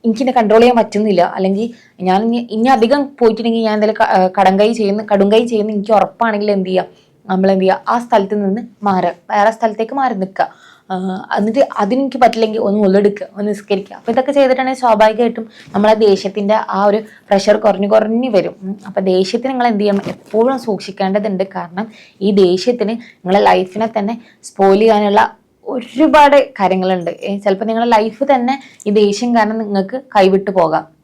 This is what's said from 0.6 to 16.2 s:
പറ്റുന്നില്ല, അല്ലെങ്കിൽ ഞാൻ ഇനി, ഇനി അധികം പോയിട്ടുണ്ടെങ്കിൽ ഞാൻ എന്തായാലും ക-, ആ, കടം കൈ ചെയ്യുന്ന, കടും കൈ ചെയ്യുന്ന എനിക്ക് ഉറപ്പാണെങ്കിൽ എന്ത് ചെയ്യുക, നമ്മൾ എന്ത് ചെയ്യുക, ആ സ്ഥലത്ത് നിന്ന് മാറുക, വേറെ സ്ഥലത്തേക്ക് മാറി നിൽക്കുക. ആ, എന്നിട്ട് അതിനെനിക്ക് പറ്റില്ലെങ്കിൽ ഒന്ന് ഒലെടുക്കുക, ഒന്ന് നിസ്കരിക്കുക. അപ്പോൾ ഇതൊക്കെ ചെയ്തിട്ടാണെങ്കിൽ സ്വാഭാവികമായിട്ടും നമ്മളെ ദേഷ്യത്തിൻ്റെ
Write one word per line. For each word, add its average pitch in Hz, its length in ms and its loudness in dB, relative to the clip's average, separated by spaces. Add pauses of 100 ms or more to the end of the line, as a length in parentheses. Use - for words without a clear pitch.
പറ്റുന്നില്ല, 208 400 0 (140)
അല്ലെങ്കിൽ 196 320 -2 (420)
ഞാൻ 185 140 2
ഇനി, 233 280 -4
ഇനി 220 260 0
അധികം 240 260 2 (160)
പോയിട്ടുണ്ടെങ്കിൽ 226 480 0
ഞാൻ 214 60 0
എന്തായാലും 214 280 -2
ക-, 220 160 0
ആ, - 20 4 (200)
കടം 190 200 4
കൈ 214 140 4
ചെയ്യുന്ന, 214 300 -2 (100)
കടും 202 180 2
കൈ 233 140 4
ചെയ്യുന്ന 220 260 -2
എനിക്ക് 214 280 0
ഉറപ്പാണെങ്കിൽ 208 520 -2
എന്ത് 190 180 -2
ചെയ്യുക, 185 160 0 (400)
നമ്മൾ 190 260 2
എന്ത് 190 140 2
ചെയ്യുക, - 280 0
ആ 240 60 0
സ്ഥലത്ത് 214 440 0
നിന്ന് 196 180 -2 (220)
മാറുക, 185 300 0 (180)
വേറെ 208 200 2
സ്ഥലത്തേക്ക് 226 500 -4
മാറി 240 240 -2
നിൽക്കുക. - 460 -8 (200)
ആ, 190 40 -4 (420)
എന്നിട്ട് 214 240 -2 (200)
അതിനെനിക്ക് 254 400 -2
പറ്റില്ലെങ്കിൽ 226 460 0
ഒന്ന് 202 200 0
ഒലെടുക്കുക, 202 480 0
ഒന്ന് 208 160 -6
നിസ്കരിക്കുക. 202 440 -6
അപ്പോൾ - 160 -8
ഇതൊക്കെ 254 260 -2
ചെയ്തിട്ടാണെങ്കിൽ 262 440 0
സ്വാഭാവികമായിട്ടും 226 640 2 (280)
നമ്മളെ 208 200 2
ദേഷ്യത്തിൻ്റെ 202 640 0 (140)